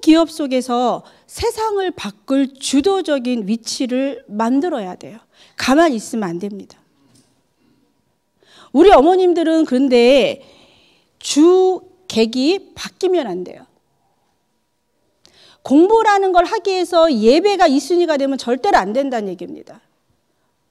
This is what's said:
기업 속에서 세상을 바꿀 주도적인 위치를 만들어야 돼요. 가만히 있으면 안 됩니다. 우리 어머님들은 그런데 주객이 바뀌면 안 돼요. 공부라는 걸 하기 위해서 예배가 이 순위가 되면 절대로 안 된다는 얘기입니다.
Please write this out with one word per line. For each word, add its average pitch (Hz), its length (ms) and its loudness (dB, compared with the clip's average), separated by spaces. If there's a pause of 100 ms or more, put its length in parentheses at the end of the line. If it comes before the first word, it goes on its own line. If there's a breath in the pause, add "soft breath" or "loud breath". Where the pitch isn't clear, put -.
기업 320 280 2
속에서 247 760 -4 (220 soft breath)
세상을 415 640 -4
바꿀 269 640 -6
주도적인 269 920 -2
위치를 254 800 -6
만들어야 226 680 -4
돼요. 208 220 -20 (380 soft breath)
가만히 285 400 2
있으면 214 320 -8
안 170 100 -8
됩니다. 202 400 -14 (1900 soft breath)
우리 349 180 6
어머님들은 330 760 4
그런데 247 760 2 (800 soft breath)
주객이 330 1500 0
바뀌면 359 520 -4
안 180 180 -8
돼요. - 220 -20 (2000 soft breath)
공부라는 392 720 4
걸 349 120 4
하기 392 280 -4
위해서 339 380 0
예배가 330 580 2
이 277 120 2
순위가 339 380 0
되면 277 180 -2
절대로 269 400 -2
안 202 160 0
된다는 247 360 -4
얘기입니다. 185 520 -16 (920)